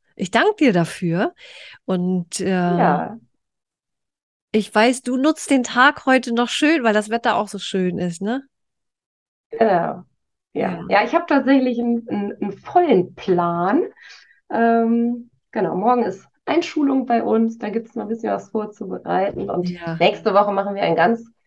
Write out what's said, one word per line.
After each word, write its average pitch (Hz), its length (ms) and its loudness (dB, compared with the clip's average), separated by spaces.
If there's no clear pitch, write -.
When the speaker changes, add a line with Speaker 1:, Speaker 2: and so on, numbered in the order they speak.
Speaker 1:
Ich 175 160 -6
danke 381 280 2
dir 262 140 4
dafür 175 600 -2
und, 180 540 -2
äh, 190 80 -4
Speaker 2:
Ja. 175 680 0
Speaker 1:
ich 214 220 -2
weiß, 240 300 4
du 247 140 -2
nutzt 302 320 0
den 269 140 4
Tag 262 420 2
heute 254 280 2
noch 233 160 0
schön, 302 340 2
weil 220 100 4
das 208 160 0
Wetter 226 260 0
auch 208 120 0
so 196 120 -10
schön 185 400 -2
ist, 175 220 -6
ne? 240 220 -4
Speaker 2:
Genau. - 140 0
Ja. 180 400 0
Speaker 1:
Ja. 175 360 -4
Speaker 2:
Ja, 196 140 4
ich 233 100 -4
hab 339 140 0
tatsächlich 254 520 2
einen, 233 300 -2
einen, 202 320 -4
einen 202 120 -4
vollen 294 600 2
Plan. 175 680 0
Ähm, 233 800 0
genau, 180 240 -2
morgen 233 280 2
ist 185 220 -6
Einschulung 277 600 0
bei 233 180 2
uns, 226 340 0
da 208 120 -8
gibt's 226 260 -8
noch 220 80 -6
ein 202 60 -10
bisschen 220 220 -4
was 196 180 -6
vorzubereiten 196 1000 -6
und 175 200 -2
Speaker 1:
Ja. 170 300 -8
Speaker 2:
nächste 202 340 0
Woche 208 200 4
machen 196 220 -2
wir 196 80 -2
ein 165 120 0
ganz, 226 340 2